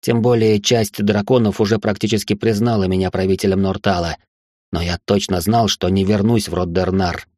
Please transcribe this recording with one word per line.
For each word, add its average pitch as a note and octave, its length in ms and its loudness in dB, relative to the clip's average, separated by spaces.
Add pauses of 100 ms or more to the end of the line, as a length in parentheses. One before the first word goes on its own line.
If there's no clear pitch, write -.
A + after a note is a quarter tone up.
Тем A#2+ 200 0
более A2 400 2
часть G#2+ 420 0
драконов G#2 560 2
уже G#2+ 200 2
практически G#2+ 540 -2
признала A2 520 0
меня F#2 260 0
правителем F#3+ 500 0
Нортала. F#3+ 560 -2 (540)
Но E2+ 100 -2
я E2+ 240 -4
точно F#2+ 360 0
знал, G#2+ 260 2
что F2+ 220 -2
не F#2+ 160 2
вернусь G#2+ 420 0
в F2 60 -6
Роддернар F2+ 760 -2 (100)